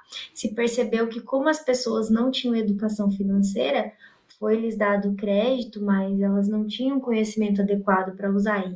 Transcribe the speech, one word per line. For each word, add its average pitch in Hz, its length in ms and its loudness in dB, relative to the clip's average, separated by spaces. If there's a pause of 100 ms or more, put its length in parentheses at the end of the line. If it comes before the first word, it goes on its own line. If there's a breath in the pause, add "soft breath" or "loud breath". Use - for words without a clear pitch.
(360 loud breath)
se - 180 -6
percebeu 233 540 0
que 226 120 -8
como 269 300 0
as 302 80 2
pessoas 220 540 0
não 233 180 4
tinham 247 260 -2
educação 208 540 0
financeira, 202 800 0 (500 loud breath)
foi 214 140 2
lhes 226 220 -2
dado 202 380 2
crédito, 214 680 0
mas 196 360 0
elas 196 280 2
não 214 180 0
tinham 254 340 -2
conhecimento 220 600 0
adequado 190 540 0
pra 202 160 -2
usar. 202 440 0